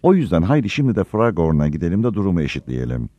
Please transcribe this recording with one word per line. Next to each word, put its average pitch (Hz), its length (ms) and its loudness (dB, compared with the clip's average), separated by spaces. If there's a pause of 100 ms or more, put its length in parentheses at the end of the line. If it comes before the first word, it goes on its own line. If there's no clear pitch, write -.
"O 175 100 6
yüzden 90 280 2
haydi 110 280 0
şimdi 131 260 0
de 98 80 0
Fragorn'a 80 640 0
gidelim 85 360 -2
de 120 100 -2
durumu 92 280 0
eşitleyelim." 62 760 -6